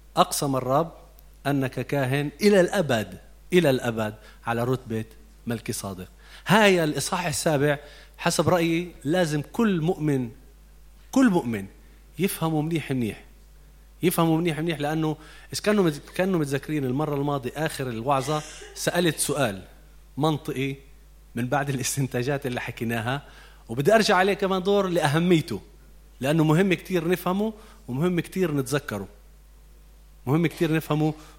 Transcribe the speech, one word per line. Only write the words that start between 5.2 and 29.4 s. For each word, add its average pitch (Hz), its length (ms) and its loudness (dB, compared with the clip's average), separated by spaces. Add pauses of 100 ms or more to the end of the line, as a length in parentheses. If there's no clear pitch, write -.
ملكي 117 260 -6
صادق". 92 340 -10 (400)
هاي 190 360 6
الإصحاح 156 420 -2
السابع 147 540 0 (380)
حسب 170 320 2
رأيي 170 420 0 (120)
لازم 151 380 0 (100)
كل 202 300 0
مؤمن، 151 480 -2 (800)
كل 254 180 4
مؤمن 117 360 0 (540)
يفهمه 160 420 0
منيح 156 300 -4
منيح، 120 320 -4 (800)
يفهمه 165 320 2
منيح 165 240 0
منيح، 160 200 -4
لأنه 156 380 -2 (360)
إذا - 80 -6
كانوا 208 220 4
مت-، 147 320 -2
كانوا 185 240 0
متذكرين 139 460 -2
المرة 143 300 -2
الماضية 143 400 -4
آخر 143 340 -4
الوعظة 135 540 -2 (320)
سألت 175 440 -2
سؤال 123 420 -2 (560)
منطقي 135 580 -2 (600)
من 120 120 -4
بعد 143 220 -2
الاستنتاجات 131 760 -4
اللي 123 160 -4
حكيناها، 117 600 -4 (480)
وبدي 143 260 2
أرجع 214 200 4
عليه 190 180 4
كمان 190 300 0
دور 196 240 2
لأهميته، 160 760 2 (580)
لأنه 151 240 2
مهم 170 300 4
كتير 165 340 -2
نفهمه 185 460 0 (340)
ومهم 165 320 0
كتير 175 320 -2
نتذكره، 120 560 -2 (1200)